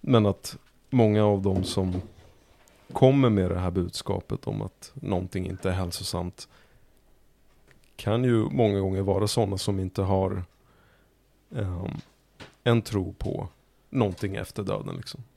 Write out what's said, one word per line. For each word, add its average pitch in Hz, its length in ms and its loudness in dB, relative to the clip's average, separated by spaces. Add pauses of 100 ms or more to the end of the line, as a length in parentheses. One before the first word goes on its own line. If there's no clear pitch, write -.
men 113 260 4
att - 320 -2 (320)
många 107 340 6
av 101 180 4
dem 95 220 2
som 92 360 -2 (920)
kommer 135 380 6
med 92 200 2
det 90 80 0
här 90 120 -2
budskapet 92 760 -4
om - 160 -4
att - 320 -14
någonting 92 520 -4
inte 95 240 -6
är 90 40 0
hälsosamt 90 760 -6 (1500)
kan 117 280 -2
ju 120 120 4 (140)
många 107 300 2
gånger 95 220 -2
vara 98 240 2
såna 98 320 0
som 98 220 -2
inte 95 220 -4
har, 95 400 0 (1120)
ehm, 92 360 -4 (760)
en 117 180 4
tro 92 300 -4
på - 360 -6 (420)
någonting 101 460 -2
efter 104 260 -8
döden, 98 340 -6
liksom. - 240 -14 (160)